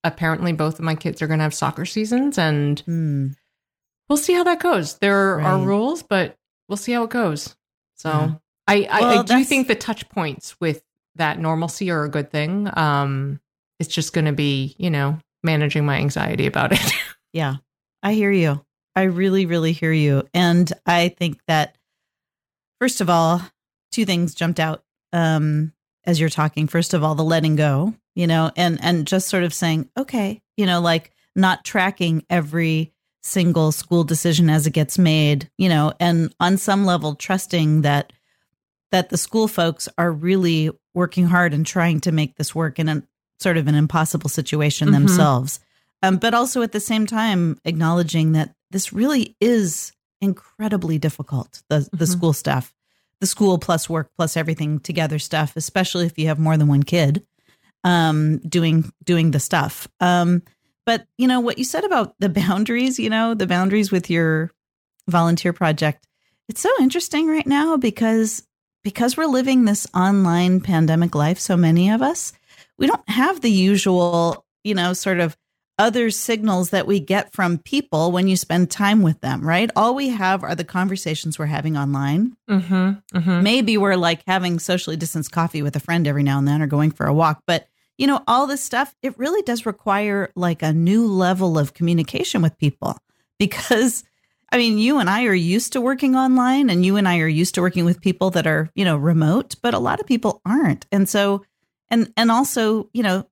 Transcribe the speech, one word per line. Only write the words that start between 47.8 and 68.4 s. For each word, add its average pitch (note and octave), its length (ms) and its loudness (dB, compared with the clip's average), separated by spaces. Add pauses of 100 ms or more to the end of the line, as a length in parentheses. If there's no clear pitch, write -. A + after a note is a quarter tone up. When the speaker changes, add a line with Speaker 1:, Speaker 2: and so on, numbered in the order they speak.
Speaker 2:
that D#3 240 0 (160)
this F#3+ 220 -6
really B3+ 480 0
is G#3+ 520 0 (280)
incredibly G3 760 -4
difficult, - 720 -6
the, D3+ 120 2 (120)
the E3 120 -2
Speaker 1:
Mm-hmm. - 0 -
Speaker 2:
school F3 280 0
stuff, C#3 400 -4 (480)
the F#3+ 60 -4
school F#3+ 320 2
plus E3 320 -2
work D#3+ 260 -4
plus E3 200 -2
everything D#3 420 -2
together D#3 400 -4
stuff, D3+ 380 -4
especially F3 500 -2
if D#3+ 100 -6
you D#3 120 0
have D3+ 100 0
more D#3+ 180 2
than D3+ 120 4
one C#3+ 160 4
kid, E3 420 0 (580)
um, D#3+ 540 2
doing, E3 540 0 (120)
doing E3 260 2
the C#3+ 100 0
stuff. - 480 -2 (120)
Um, F3 420 2 (440)
but, A#3 200 -2 (120)
you B3 100 2
know, B3+ 120 2
what A#3+ 180 -4
you B3+ 60 -4
said E4 200 -4
about D4 340 -2
the G3 100 0
boundaries, G#3 720 0
you A3 120 -2
know, A3+ 240 0
the G3+ 120 -2
boundaries F#3+ 460 0
with F3+ 180 -2
your D#3+ 400 0 (580)
volunteer E3+ 440 2
project, D#3 540 -2 (420)
it's - 120 -10
so G#4+ 100 0 (100)
interesting D#4 480 0
right D#4 180 0
now D4+ 300 2
because, A3 680 0 (420)